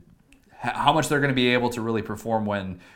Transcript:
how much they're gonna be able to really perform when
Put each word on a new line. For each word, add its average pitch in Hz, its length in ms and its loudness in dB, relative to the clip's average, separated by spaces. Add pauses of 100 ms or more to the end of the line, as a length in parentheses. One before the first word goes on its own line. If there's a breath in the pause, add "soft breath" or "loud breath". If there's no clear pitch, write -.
(600)
how 120 320 2
much 151 160 2
they're 147 120 2
gonna 139 120 0
be 123 160 4
able 123 220 2
to 117 100 -6
really 113 220 -2
perform 107 440 -4
when 95 320 -4 (180 loud breath)